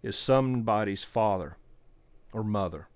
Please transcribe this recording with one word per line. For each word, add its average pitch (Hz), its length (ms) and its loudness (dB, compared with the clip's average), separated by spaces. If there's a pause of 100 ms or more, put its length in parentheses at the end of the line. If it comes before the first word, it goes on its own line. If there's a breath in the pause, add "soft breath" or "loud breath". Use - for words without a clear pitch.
is 101 120 -6
somebody's 113 880 2
father 95 520 0 (760)
or 110 100 -4
mother 95 520 -2